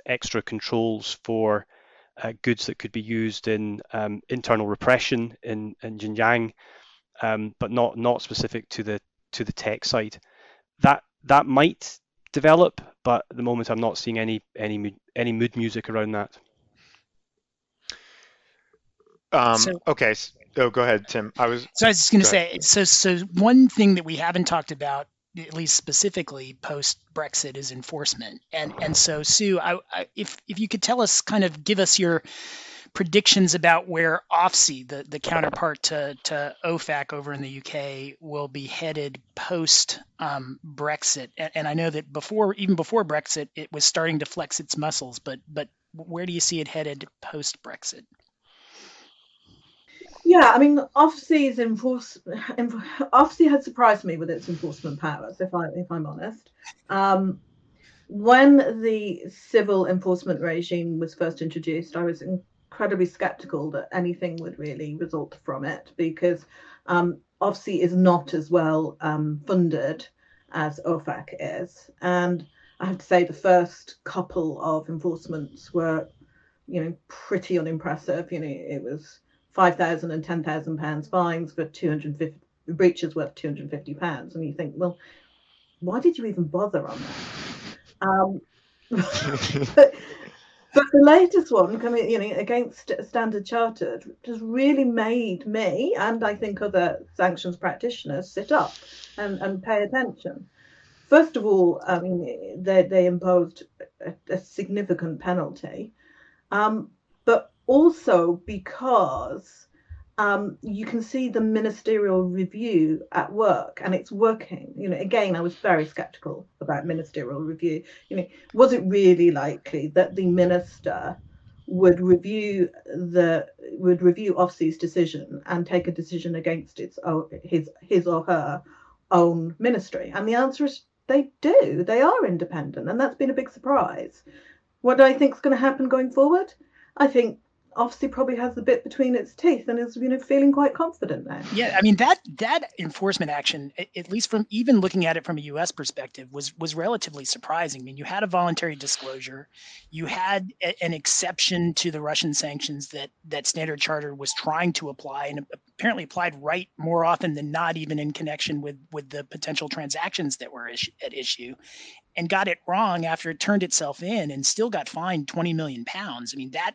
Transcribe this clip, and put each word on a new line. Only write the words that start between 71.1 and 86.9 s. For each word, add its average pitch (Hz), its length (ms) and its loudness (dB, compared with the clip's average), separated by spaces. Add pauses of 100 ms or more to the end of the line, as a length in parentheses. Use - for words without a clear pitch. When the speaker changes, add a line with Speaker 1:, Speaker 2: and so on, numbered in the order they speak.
Speaker 4:
is. - 520 -10 (100)
And 180 460 0 (320)
I 180 80 -6
have 185 100 -4
to - 80 -20
say 180 180 4
the 170 100 -2
first - 680 2
couple 175 560 -6
of 156 300 -4
enforcements 160 800 -8
were, 165 380 -2 (580)
you 180 160 -4
know, 165 140 -8 (100)
pretty 185 520 -4
unimpressive. 160 720 -6
You 170 80 -6
know, 156 80 -8
it 139 340 -10
was 147 380 -12 (340)
five 180 240 6
thousand 170 340 -2
and 156 100 -6
ten 165 220 -4
thousand 156 340 -6
pounds 151 300 -6
fines 170 460 -2
for 165 100 -4
two 156 240 -6
hundred 151 300 -4
fifty 151 200 -6 (300)
breaches 170 480 2
worth 151 200 -6
two - 120 -8
hundred 143 240 -10
fifty 143 220 -10
pounds. 147 420 -8
And 160 100 -8
you 147 80 -8
think, 151 220 -8
"Well, 180 220 -4 (800)
why 190 220 -4
did 349 160 2
you 233 80 -8
even 190 180 -4
bother 180 420 -2
on 117 140 -12